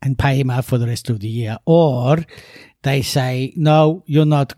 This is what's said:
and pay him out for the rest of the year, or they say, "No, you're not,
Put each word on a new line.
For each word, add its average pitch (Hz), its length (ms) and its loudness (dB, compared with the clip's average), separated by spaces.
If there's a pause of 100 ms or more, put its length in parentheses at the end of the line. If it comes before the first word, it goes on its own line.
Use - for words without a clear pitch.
and 135 160 -2
pay 139 200 0
him 127 120 -2
out 123 140 -4
for 127 120 -2
the 117 80 0
rest 117 240 -6
of 110 100 -4
the 101 80 -8
year, 113 380 -6
or 151 520 2 (680)
they 135 180 0
say, 127 540 -4
"No, 156 500 2
you're 156 200 2
not, 147 320 0